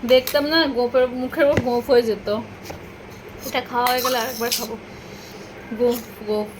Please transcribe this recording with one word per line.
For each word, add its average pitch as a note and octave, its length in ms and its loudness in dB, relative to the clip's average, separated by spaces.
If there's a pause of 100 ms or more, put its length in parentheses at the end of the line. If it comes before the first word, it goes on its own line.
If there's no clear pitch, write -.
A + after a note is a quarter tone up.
(120)
দেখতাম C4 320 4 (100)
না D#4+ 60 6 (180)
গোঁফের, B3 280 4 (160)
মুখের C#4+ 260 2
ওপর C#4+ 200 6
গোঁফ A#3+ 240 2
হয়ে A#3+ 180 8
যেত। G3 180 -2 (1200)
এটা B3+ 220 -2
খাওয়া B3 220 2
হয়ে B3 140 2
গেলে B3+ 180 0
আরেকবার A#3 340 -4
খাবো। A3+ 180 -6 (1040)
গোঁফ, A#3+ 220 2 (280)
গোঁফ। G#3+ 200 0 (100)